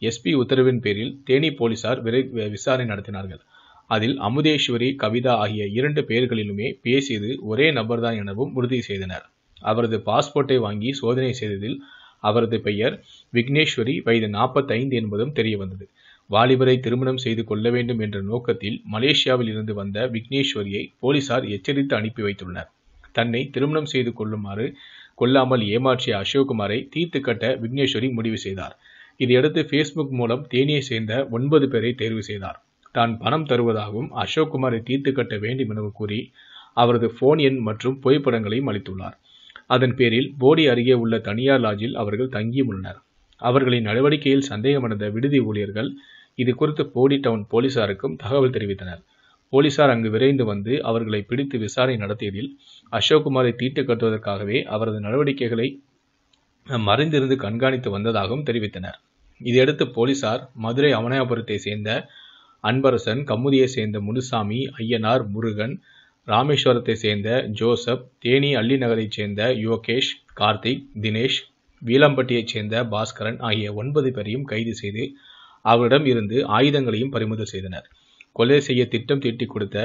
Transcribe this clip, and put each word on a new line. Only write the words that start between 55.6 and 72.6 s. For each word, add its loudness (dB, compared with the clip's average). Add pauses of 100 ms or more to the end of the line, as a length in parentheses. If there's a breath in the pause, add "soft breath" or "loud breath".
மறைந்திருந்து 2
கண்காணித்து 0
வந்ததாகவும் -2
தெரிவித்தனர். -6 (440)
இதையடுத்து 4
போலீசார் 0 (120)
மதுரை 2
அவனியாபுரத்தை -2
சேர்ந்த -6 (760 loud breath)
அன்பரசன், 2
கமுதியை 4
சேர்ந்த -2
முனுசாமி, -4 (160)
ஐயனார், 0
முருகன், -4 (520 soft breath)
ராமேஸ்வரத்தை 2
சேர்ந்த -2 (180)
ஜோசப், -2 (140)
தேனி 2
அல்லி 2
நகரைச் 0
சேர்ந்த -4 (160)
யோகேஷ், -2 (280)
கார்த்திக், 0 (200)
தினேஷ், 0 (440)
வீலாம்பட்டியைச் 4
சேர்ந்த -2